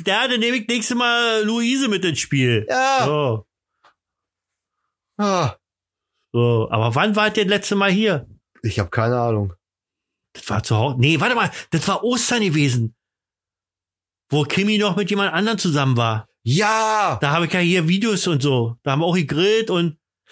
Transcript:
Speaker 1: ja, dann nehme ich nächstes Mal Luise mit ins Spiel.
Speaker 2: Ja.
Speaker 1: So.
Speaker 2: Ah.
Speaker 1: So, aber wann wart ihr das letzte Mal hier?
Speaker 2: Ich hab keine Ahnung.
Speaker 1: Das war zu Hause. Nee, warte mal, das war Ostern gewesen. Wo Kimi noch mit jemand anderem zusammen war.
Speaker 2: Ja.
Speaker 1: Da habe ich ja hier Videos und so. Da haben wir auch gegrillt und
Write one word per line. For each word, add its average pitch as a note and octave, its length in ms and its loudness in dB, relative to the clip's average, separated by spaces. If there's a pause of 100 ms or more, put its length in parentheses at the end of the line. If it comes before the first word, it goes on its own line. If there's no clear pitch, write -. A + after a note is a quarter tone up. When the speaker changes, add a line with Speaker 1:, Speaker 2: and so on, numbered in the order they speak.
Speaker 1:
ja, G#3+ 220 0
dann B3 120 0
nehme A#3+ 180 0
ich G#3+ 100 -6
nächstes A#3+ 300 -2
Mal A#3+ 480 0
Luise A#3 440 0
mit F#3+ 140 -2
ins E3+ 160 -2
Spiel. A#2+ 480 0
Speaker 2:
Ja. C4 380 0
Speaker 1:
So. C#3 400 -2 (1700)
Speaker 2:
Ah. F#3 380 0 (760)
Speaker 1:
So, A#2+ 380 2
aber A2+ 240 0
wann G3+ 200 0
wart G#3+ 220 0
ihr G#3+ 80 2
das F3+ 60 0
letzte G3+ 240 0
Mal G3 160 2
hier? F#3+ 360 0 (360)
Speaker 2:
Ich A2 160 -2
hab F#2+ 120 -4
keine A#2+ 280 0
Ahnung. G#2 340 -2 (800)
Speaker 1:
Das - 160 -12
war G#2 140 -2
zu - 120 -2
Hause. B2 240 0
Nee, D3 200 2
warte A#3+ 160 0
mal, G#3 160 0 (180)
das D#3+ 180 -2
war G3 160 -2
Ostern A#3+ 380 0
gewesen. C#3 540 0 (1300)
Wo D3 140 2
Kimi G3+ 360 0
noch G3+ 160 2
mit G3 160 -2
jemand G3 220 0
anderem G#3 260 0
zusammen C#3+ 380 2
war. A2+ 300 0 (140)
Speaker 2:
Ja. G#3 800 0
Speaker 1:
Da C#3+ 100 0
habe E3+ 140 0
ich D#3 80 -4
ja F#3 60 0
hier F3 280 2
Videos G3 380 0
und D#3+ 160 0
so. A#2+ 400 0
Da C#3 100 -4
haben C#3 100 0
wir E3 40 0
auch F3 100 0
gegrillt F#3+ 540 0
und F3 280 -2 (340)